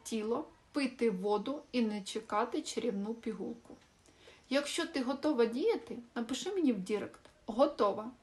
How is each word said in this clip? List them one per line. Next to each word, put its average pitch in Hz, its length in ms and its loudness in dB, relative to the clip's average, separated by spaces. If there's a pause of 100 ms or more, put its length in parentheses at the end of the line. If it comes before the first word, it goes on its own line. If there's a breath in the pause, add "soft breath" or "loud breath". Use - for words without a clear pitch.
тіло, 226 440 -2 (240)
пити 254 380 2
воду 208 520 0 (100)
і 247 100 2
не 214 200 0
чекати 226 600 -2
чарівну 208 520 -2
пігулку. 233 600 -8 (760 loud breath)
Якщо 285 360 0
ти 269 160 -2
готова 247 440 2
діяти, 269 520 0 (180)
напиши 262 360 -2
мені 311 220 4
в 196 60 -2
Дірект: 185 420 -4 (240)
«Готова, 226 640 2 (120)